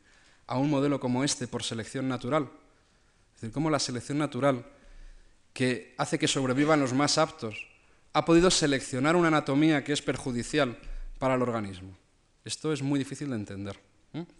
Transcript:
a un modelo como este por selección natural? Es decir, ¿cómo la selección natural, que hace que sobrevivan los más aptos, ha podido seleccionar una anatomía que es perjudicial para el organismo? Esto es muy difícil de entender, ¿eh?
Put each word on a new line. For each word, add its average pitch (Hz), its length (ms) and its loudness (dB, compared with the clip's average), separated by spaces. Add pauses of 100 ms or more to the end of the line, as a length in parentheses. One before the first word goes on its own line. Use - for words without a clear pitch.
(460)
a 127 100 -4
un 139 140 0
modelo 143 300 2
como 127 240 0
este 131 240 -4
por 120 160 -8
selección 127 440 -6
natural? 127 400 -2 (840)
Es - 60 -20
decir, 113 120 -10
¿cómo 156 180 -2
la 143 100 0
selección 131 380 -6
natural, 135 460 0 (880)
que 127 460 -2
hace 151 200 -2
que 147 100 2
sobrevivan 143 500 2
los 131 140 2
más 143 260 2
aptos, 120 480 -4 (460)
ha 151 120 2
podido 170 280 6
seleccionar 139 640 2
una 170 120 6
anatomía 147 540 4
que 143 100 -4
es 143 80 -2
perjudicial 127 800 -2 (400)
para 131 160 2
el 127 80 2
organismo? 98 560 -4 (460)
Esto 156 280 -6
es 135 100 -4
muy 139 180 0
difícil 139 300 -8
de 120 60 -4
entender, 101 440 -8 (340)
¿eh? 165 100 -6 (160)